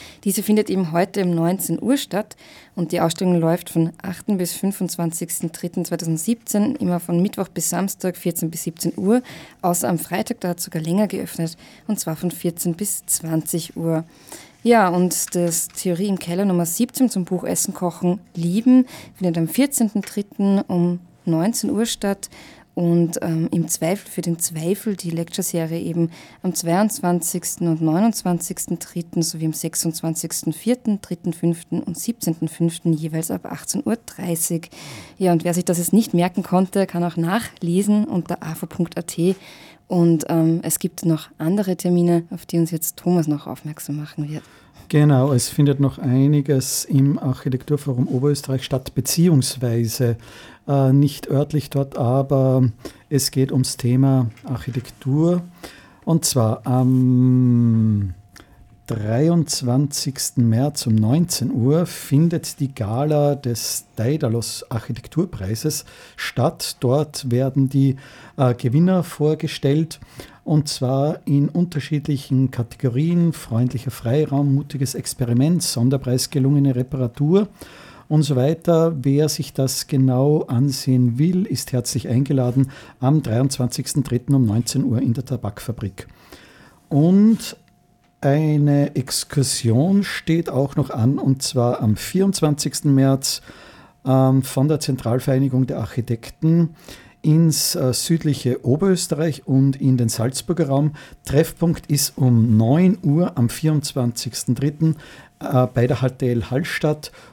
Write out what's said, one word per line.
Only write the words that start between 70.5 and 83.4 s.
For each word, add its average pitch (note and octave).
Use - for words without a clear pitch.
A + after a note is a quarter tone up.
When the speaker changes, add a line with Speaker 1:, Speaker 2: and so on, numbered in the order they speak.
Speaker 2:
zwar C3+
in C#3+
unterschiedlichen D3
Kategorien: D#3
freundlicher B2
Freiraum, C#3+
mutiges C#3
Experiment, B2+
Sonderpreis, B2+
gelungene C#3
Reparatur C3+
und D3+
so C#3
weiter. E3
Wer C#3+
sich -
das -
genau C3+
ansehen B2+
will, F3+
ist -
herzlich B2
eingeladen C3
am C#3
dreiundzwanzigsten B2+